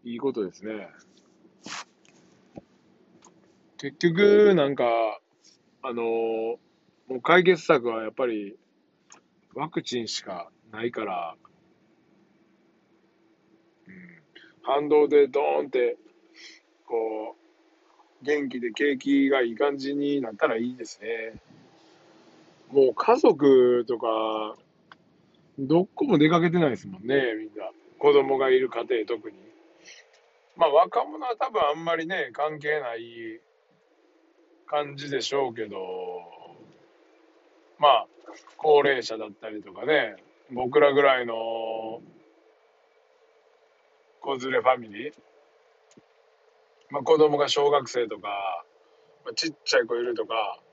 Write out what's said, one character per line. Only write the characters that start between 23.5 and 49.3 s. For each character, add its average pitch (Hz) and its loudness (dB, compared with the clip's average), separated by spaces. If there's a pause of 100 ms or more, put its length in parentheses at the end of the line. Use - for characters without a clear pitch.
と 120 -4
か、 110 -4 (1000)
ど 151 2
こ - -4
も 214 2
出 151 6
か 170 4
け 175 2
て 175 0
な 160 4
い - 2
で 110 -6
す 98 -16
も 92 -16
ん 104 -14
ね、 131 0
み 107 -8
ん 107 -14
な。 95 -10 (280)
子 143 4
供 135 4
が 131 0
い 131 6
る 131 0
家 120 -6
庭、 117 -2
特 107 -8
に。 98 -20 (1200)
ま 170 2
あ、 147 2
若 170 4
者 302 -12
は 240 -4
多 269 -4
分 208 -2
あ 147 0
ん 165 -8
ま 170 0
り 165 -6
ね、 165 -6
関 151 -6
係 147 -4
な 120 -8
い 113 -14 (1300)
感 143 -6
じ 143 -12
で 131 -4
し - -6
ょ 139 -2
う 113 -16
け 113 -8
ど、 98 -12 (2000)
ま 143 6
あ、 113 4 (520)
高 147 6
齢 135 2
者 110 -8
だ 107 -8
っ 104 -14
た 110 -16
り 107 -12
と 95 -20
か 104 -10
ね、 131 0 (340)
僕 127 0
ら 143 6
ぐ 139 4
ら 135 4
い 120 -6
の 113 -8 (2250)
子 139 -6
連 127 -8
れ 127 2
フ 113 0
ァ 127 4
ミ 113 -14
リ 117 -12
ー、 - -20 (1800)
ま 139 -6
あ、 127 -12
子 160 4
供 151 4
が 143 0
小 143 2
学 139 0
生 120 -4
と 104 -10
か、 98 -8 (580)
ま 123 -12